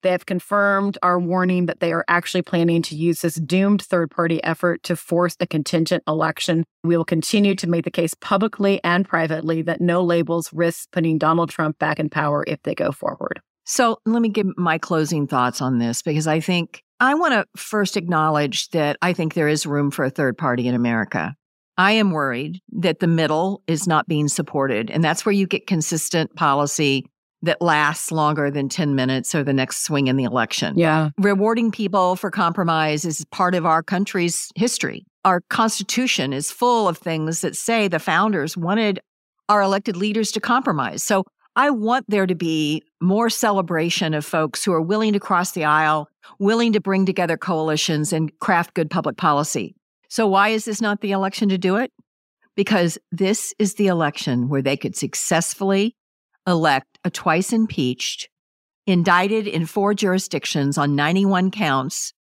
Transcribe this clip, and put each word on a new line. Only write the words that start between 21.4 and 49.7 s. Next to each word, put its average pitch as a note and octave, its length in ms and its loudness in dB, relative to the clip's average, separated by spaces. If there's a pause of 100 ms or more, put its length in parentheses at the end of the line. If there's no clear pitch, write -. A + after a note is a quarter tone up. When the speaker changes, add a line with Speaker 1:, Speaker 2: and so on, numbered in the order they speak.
Speaker 2:
I F#3+ 140 4
am G#3+ 180 2
worried D3+ 500 -4 (120)
that D#3+ 280 -2
the F3+ 60 2
middle E3 600 0
is E3 220 -2
not D#3 180 2
being D3+ 220 0
supported, C3+ 640 -2
and D#3+ 120 0
that's D#3+ 220 0
where G#3 80 2
you G3 140 2
get - 200 -4
consistent D#3+ 680 -2
policy C#3+ 720 0 (360)
that D#3+ 180 0
lasts D#3 520 0
longer D3+ 380 0
than C#3 180 -4
ten C#3+ 260 -2
minutes C3 400 -2
or D3+ 80 0
the C#3 100 0
next C3 300 -2
swing C#3+ 240 0
in B2+ 100 2
the C3 80 0
election. A2+ 540 -2
Speaker 1:
Yeah. D#3 400 2
Speaker 2:
Rewarding G#3+ 520 2
people F#3 460 0
for F#3 140 -6
compromise E3 760 0
is D#3 220 -6
part F3+ 280 0
of E3+ 120 0
our D#3+ 160 4
country's F3+ 720 -2
history. - 500 -4 (200)
Our F3+ 160 4 (100)
Constitution A3 840 -2
is C#3+ 180 -4
full A#3+ 360 2
of E3+ 100 0
things D#3+ 440 -4
that - 160 -4
say A3+ 320 0
the E3+ 100 -2
founders F3 580 0
wanted G3 440 0 (480)
our G#3 120 4
elected G3 360 0
leaders G#3 360 -2
to - 80 -4
compromise. F3+ 600 -2
So F#3+ 220 0 (320)
I C4+ 140 4
want A3+ 380 0
there G3+ 180 2
to F3+ 80 0
be D#3+ 480 -2 (180)
more G3+ 280 2
celebration F3 880 0
of D3+ 100 -2
folks D#3 400 -2
who G3 80 2
are D#3+ 80 2
willing G#3+ 320 0
to G3+ 80 2
cross F3+ 300 0
the D#3+ 140 -4
aisle, D3+ 440 2 (300)
willing A3+ 340 2
to G#3 80 2
bring F#3+ 240 2
together F3 320 0
coalitions D#3 760 0
and D#3+ 260 -2
craft F3 360 0
good D#3 160 -2
public D3+ 260 -2
policy. D3 580 0 (340)